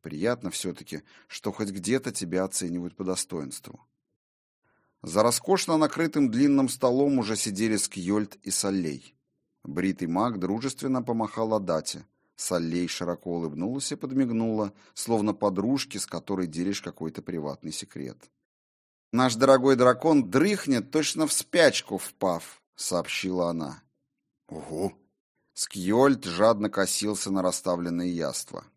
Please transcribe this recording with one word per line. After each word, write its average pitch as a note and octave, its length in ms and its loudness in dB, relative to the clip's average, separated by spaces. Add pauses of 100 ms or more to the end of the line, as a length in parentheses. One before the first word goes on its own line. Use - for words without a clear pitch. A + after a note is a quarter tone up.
Приятно G2+ 500 -2
все-таки, - 520 -8 (260)
что - 240 -6
хоть G2+ 180 -4
где-то A2 400 -2
тебя F#2 340 -2
оценивают F2 520 -6
по G2 80 -8
достоинству. E2+ 760 -8 (1200)
За F#2+ 200 2
роскошно E3 540 2
накрытым D3+ 540 2
длинным C3+ 380 4
столом C3+ 500 2
уже A2 180 -2
сидели G#2+ 400 0
Скьельд G2 680 -2
и - 80 -10
Солей. F2+ 640 -2 (480)
Бритый F2 460 -2
маг G#2 300 0
дружественно B2 640 -4
помахал A2+ 520 -2
Адате. E2+ 520 -2 (280)
Солей F2 540 -2
широко F2 480 -6
улыбнулась E2+ 560 -4
и C#3+ 40 -6
подмигнула, A2+ 760 -2 (220)
словно G#2+ 400 0
подружке, G#2 640 -2
с - 80 -6
которой F#2 400 -4
делишь F2+ 340 -4
какой-то D#2+ 400 -8
приватный D#2 520 -8
секрет. - 580 -12 (840)
"Наш B2 220 2
дорогой C3 420 8
дракон B2+ 540 6
дрыхнет, C#3+ 600 2
точно D#3 360 0
в - 60 -2
спячку - 680 2
впав", - 640 -4 (120)
сообщила F2+ 760 -2
она. D2+ 320 -6 (680)
"Ого!" - 480 -6 (640)
Скьельд G#2 680 2
жадно G#2 460 4
косился G2 640 -2
на F#2+ 100 0
расставленные F2 720 0
яства. C#2 480 -6 (140)